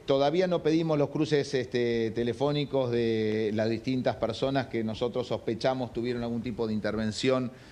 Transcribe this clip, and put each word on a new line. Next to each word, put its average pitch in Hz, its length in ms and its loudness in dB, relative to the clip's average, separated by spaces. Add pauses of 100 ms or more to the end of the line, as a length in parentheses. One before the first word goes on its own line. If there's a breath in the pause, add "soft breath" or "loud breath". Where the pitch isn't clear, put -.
todavía 147 400 4
no 175 160 0
pedimos 160 360 2
los 143 120 4
cruces, 147 440 0
este, 120 580 0
telefónicos 131 760 0
de 110 640 0
las 110 140 2
distintas 123 480 0
personas 131 520 0
que 113 160 -2
nosotros 120 420 -2
sospechamos 123 640 -2
tuvieron 120 300 -4
algún 117 200 -4
tipo 113 240 -4
de 110 80 -2
intervención 110 760 0 (200 loud breath)